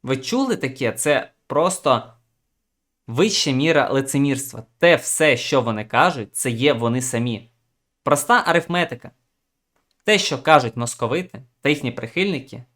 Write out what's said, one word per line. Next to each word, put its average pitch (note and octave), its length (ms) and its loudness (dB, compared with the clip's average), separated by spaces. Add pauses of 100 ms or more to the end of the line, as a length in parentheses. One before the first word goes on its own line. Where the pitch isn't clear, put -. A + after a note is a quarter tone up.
Ви C3 140 -2
чули A#3+ 380 -2
таке? B2 360 -4
Це - 400 -2 (160)
просто C#3+ 640 0 (920)
вища D3+ 440 0
міра C#3+ 380 2
лицемірства. C3+ 720 -2 (140)
Те E3+ 180 6
все, D3 420 2
що - 240 0
вони A2 240 -4
кажуть, B2+ 500 0
це B2+ 160 -4
є B2+ 220 2
вони A#2 280 -2
самі. A#2+ 480 -6 (540)
Проста B3 420 2
арифметика. E3+ 680 -2 (920)
Те, G#3 140 2
що C#3+ 240 -4
кажуть A#2+ 360 4
московити A#2+ 640 -6 (200)
та C#3 80 -2
їхні C#3+ 220 -2
прихильники C3 720 -6 (120)